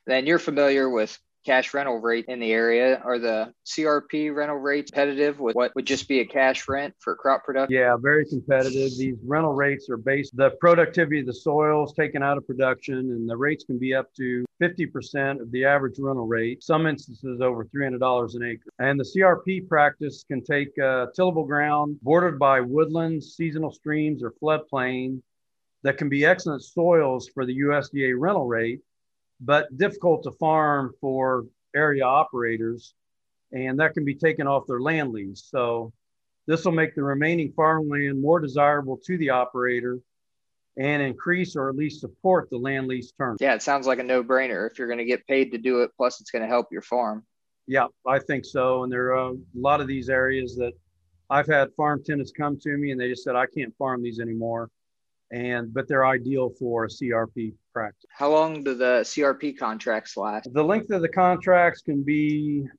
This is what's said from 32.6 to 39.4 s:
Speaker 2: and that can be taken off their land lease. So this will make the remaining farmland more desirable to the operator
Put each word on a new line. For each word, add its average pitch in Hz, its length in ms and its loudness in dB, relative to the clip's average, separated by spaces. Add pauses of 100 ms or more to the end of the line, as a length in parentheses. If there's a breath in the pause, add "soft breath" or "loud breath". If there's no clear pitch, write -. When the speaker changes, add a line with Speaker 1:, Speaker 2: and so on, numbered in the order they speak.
Speaker 2:
and 131 280 -4
that 156 140 2
can 160 100 -4
be 143 120 -2
taken 156 320 0
off 139 180 0
their 123 140 -4
land 147 320 -2
lease. 98 360 -10
So 117 460 -2 (540)
this 160 180 0
will 185 60 2
make 160 240 0
the 147 80 -2
remaining 147 520 0
farmland 147 640 0
more 156 200 4
desirable 143 640 0
to 185 140 -4
the 151 100 0
operator 123 680 0 (760)